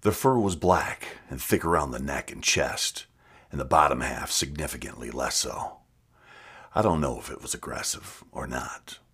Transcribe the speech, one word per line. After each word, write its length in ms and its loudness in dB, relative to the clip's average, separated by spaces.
The 120 4
fur 240 4
was 180 2
black 600 2
and 120 -8
thick 240 2
around 260 4
the 80 -6
neck 320 -4
and 120 -12
chest, 640 0
and 80 -4
the 60 -2
bottom 340 6
half 320 -4
significantly 800 -4
less 240 -2
so. 440 -4
I 80 2
don't 200 4
know 180 0
if 100 -12
it 120 -12
was 120 -6
aggressive 800 -8
or 160 -6
not. 520 -8